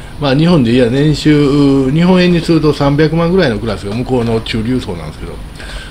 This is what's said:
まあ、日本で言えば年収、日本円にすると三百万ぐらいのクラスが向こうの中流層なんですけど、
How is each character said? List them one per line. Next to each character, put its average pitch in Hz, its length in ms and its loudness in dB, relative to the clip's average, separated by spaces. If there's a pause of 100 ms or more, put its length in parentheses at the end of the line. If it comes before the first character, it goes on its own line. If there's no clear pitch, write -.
(220)
ま 143 80 0
あ、 131 60 2
日 156 100 2
本 170 180 4
で 113 80 2
言 127 120 4
え - 20 2
ば 113 60 0
年 143 220 2
収、 143 800 2
日 160 120 2
本 180 200 4
円 180 80 2
に 175 80 2
す - 120 -4
る 160 100 2
と 151 100 2
三 143 240 0
百 156 200 2
万 170 160 0
ぐ 190 60 2
ら 175 100 2
い - 20 0
の 104 80 -2
ク 104 80 -6
ラ 104 120 -4
ス 90 120 -12
が 101 60 -6
向 123 100 -4
こ 127 140 0
う 117 40 -2
の 113 160 -2
中 110 240 -6
流 123 160 -2
層 98 140 -8
な 80 120 -10
ん - 20 -12
で 78 80 -12
す - 40 -18
け - 60 -12
ど、 82 80 -10 (580)